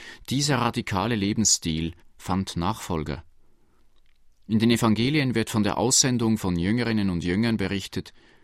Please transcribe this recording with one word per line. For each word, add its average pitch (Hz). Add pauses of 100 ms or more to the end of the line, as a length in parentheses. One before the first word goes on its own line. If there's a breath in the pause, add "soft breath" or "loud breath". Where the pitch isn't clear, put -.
(300 loud breath)
dieser 139
radikale 113
Lebensstil 98 (200 soft breath)
fand 95
Nachfolger. 82 (1200)
In 107
den 113
Evangelien 123
wird 113
von 113
der 101
Aussendung 117
von 92
Jüngerinnen 107
und 85
Jüngern 107
berichtet, 95 (300 soft breath)